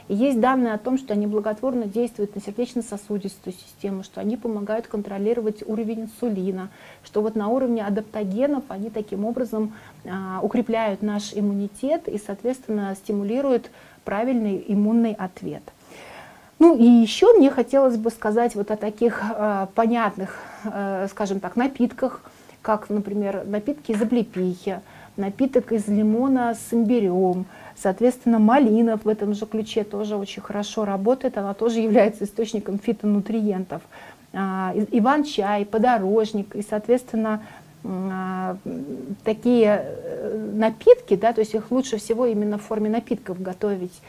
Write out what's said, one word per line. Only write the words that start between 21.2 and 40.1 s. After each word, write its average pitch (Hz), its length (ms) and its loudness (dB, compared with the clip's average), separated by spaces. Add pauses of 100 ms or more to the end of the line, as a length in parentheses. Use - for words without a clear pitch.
так, 180 160 -6
напитках, 247 640 -2 (400)
как, 214 280 -2
например, 202 560 -2
напитки 208 460 -4
из 208 100 0
облепихи, 196 800 -2 (380)
напиток 220 560 0
из 208 160 -2
лимона 233 640 2
с - 180 -10
имбирем, 190 760 2 (280)
соответственно, 233 640 2
малина 226 560 6
в 214 140 -2
этом 214 240 -2
же 208 120 -6
ключе 220 380 -4
тоже 208 320 -6
очень 196 260 -8
хорошо 208 440 -6
работает, 226 520 0
она 202 160 -4
тоже 226 280 0
является 220 420 4
источником 208 560 -4
фитонутриентов. 208 1000 -2 (500)
А, 190 420 -4
и-, 208 260 0
иван-чай, 202 640 2
подорожник 214 920 0
и, 208 60 -6
соответственно, 220 800 -2 (420)
м, 190 260 -6
а, 185 540 -6
м, 208 640 -10
такие, 220 580 4
э, 208 720 -8